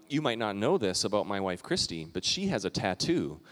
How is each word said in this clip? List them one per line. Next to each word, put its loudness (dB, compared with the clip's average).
you 2
might 0
not 0
know 4
this 0
about 2
my -2
wife, -2
Christy, -2
but -6
she 0
has 0
a 0
tattoo. 0